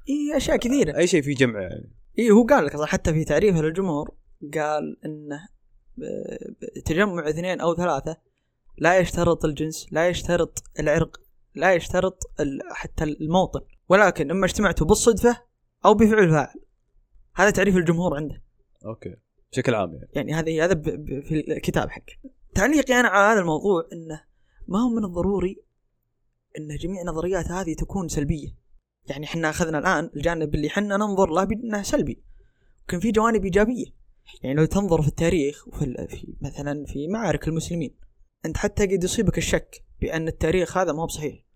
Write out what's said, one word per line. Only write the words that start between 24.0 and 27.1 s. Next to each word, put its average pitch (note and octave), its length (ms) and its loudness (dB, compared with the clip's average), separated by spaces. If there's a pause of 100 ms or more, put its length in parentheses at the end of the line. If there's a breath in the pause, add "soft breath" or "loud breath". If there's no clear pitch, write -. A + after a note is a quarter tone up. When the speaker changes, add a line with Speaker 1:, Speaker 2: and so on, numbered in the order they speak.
Speaker 1:
ما F#3 100 -2
هو B3 100 2
من A3+ 160 -2
الضروري F#3 580 -2 (960)
إن D3+ 180 -10
جميع F3+ 240 -8
النظريات F3 500 -4